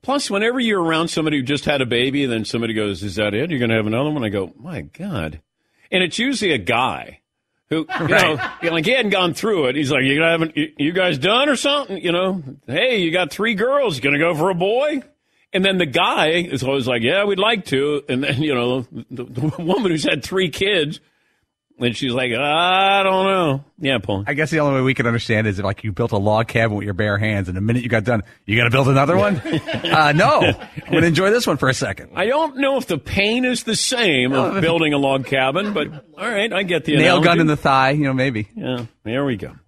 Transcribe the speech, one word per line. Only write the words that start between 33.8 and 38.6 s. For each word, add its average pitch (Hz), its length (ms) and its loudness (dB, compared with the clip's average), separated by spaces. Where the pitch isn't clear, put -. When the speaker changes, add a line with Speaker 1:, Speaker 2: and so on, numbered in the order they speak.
Speaker 1:
of 131 240 0
Speaker 2:
No. 196 40 0
Speaker 1:
building 160 320 2
a 143 60 0
log 135 280 0
cabin, 139 460 -2
but 151 160 -4
all 202 100 -6
right, 220 240 -2
I 190 120 -2
get 170 200 -2
the 151 120 0
Speaker 2:
Nail 175 220 6
Speaker 1:
analogy. 156 60 2
Speaker 2:
gun 170 160 6
in 160 60 4
the 151 100 2
thigh, 135 340 2
you 147 140 0
know, 135 100 0
maybe. 127 400 -2
Speaker 1:
Yeah, 123 320 -6